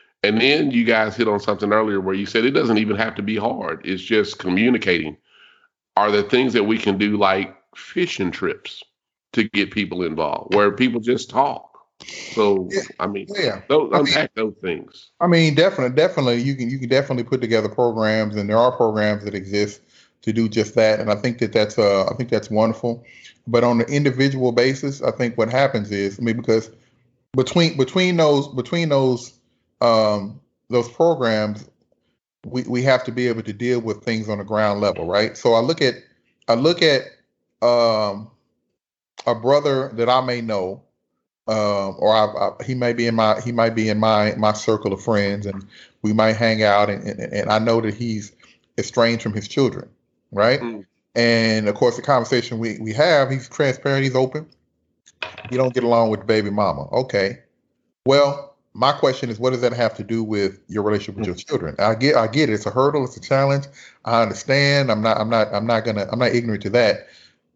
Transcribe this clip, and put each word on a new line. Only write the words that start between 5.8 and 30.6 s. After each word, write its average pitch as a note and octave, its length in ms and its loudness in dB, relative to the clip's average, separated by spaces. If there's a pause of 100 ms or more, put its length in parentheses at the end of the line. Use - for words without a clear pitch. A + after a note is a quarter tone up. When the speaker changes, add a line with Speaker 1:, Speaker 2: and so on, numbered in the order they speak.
Speaker 1:
Are G#2 140 4
there G#2 120 2
things B2 300 2
that A2 100 2
we A2 140 0
can G2 200 -2
do G#2 200 0
like F#2+ 360 2 (220)
fishing E3+ 560 -4
trips - 520 -8 (500)
to A2+ 160 2
get G2 220 -2
people F2+ 320 -4
involved D#2 520 -4
where G#2 160 4
people A#2 300 0
just B2 280 -2
talk? - 400 -2 (360)
So, G2 680 0
Speaker 2:
Yeah. G2 100 -2 (180)
Speaker 1:
I F2+ 80 -4
mean, G2+ 220 -8
Speaker 2:
Yeah. B2 400 -4
Speaker 1:
those, D3+ 240 2
Speaker 2:
I D3 40 4
mean, C#3+ 100 2
Speaker 1:
unpack - 280 -2
those A2 260 -4
things. - 480 -8 (120)
Speaker 2:
I F3 60 2
mean, E3 280 4
definitely, C#3+ 400 2
definitely, C3+ 460 2
you C3+ 140 -2
can, B2 140 -6
you C3+ 80 -6
can B2+ 120 -8
definitely C3 340 0
put B2+ 180 -2
together A2 280 0
programs, A2 680 0
and G2+ 140 -4
there G#2+ 80 2
are A#2+ 140 6
programs G#2+ 520 0
that G#2 100 -8
exist G2+ 480 -4 (420)
to A2 100 -2
do A2+ 160 0
just G#2+ 260 -2
that. A2 240 4
And G#2+ 120 -2
I G#2 40 2
think A#2 240 -4
that G#2+ 140 -2
that's, G#2+ 260 2
uh, G2+ 260 4
I G2 100 -2
think B2 140 -6
that's A2 200 -2
wonderful. A2+ 540 0 (440)
But A#2 160 2
on A#2+ 180 2
an A#2 60 -2
individual C3+ 640 0
basis, C3+ 500 -2
I B2+ 100 0
think A#2 260 -4
what A2+ 120 0
happens B2 420 0
is, G2 280 -4
I A#2+ 40 -4
mean, A#2 140 0
because A2+ 320 0 (680)
between, D3 420 2
between F3+ 400 0
those, D3 320 4
between D#3 400 -4
those, C3 440 0 (480)
um, A2 580 2 (300)